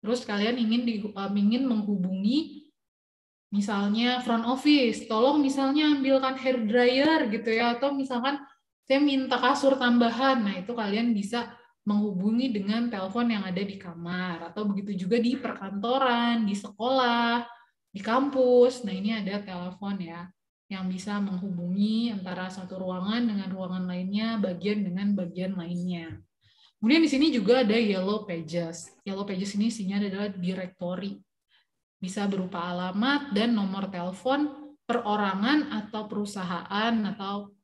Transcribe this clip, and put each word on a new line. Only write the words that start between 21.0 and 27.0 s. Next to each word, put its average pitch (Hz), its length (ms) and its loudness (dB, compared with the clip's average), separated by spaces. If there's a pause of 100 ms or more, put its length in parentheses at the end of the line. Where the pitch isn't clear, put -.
menghubungi 196 960 -2
antara 185 400 -8
satu 185 240 -12
ruangan 185 480 -2
dengan 196 240 -2
ruangan 185 400 -6
lainnya, 196 480 -2
bagian 196 480 -2
dengan 196 320 0
bagian 180 400 -4
lainnya. 175 640 -6 (560)
Kemudian 277 240 4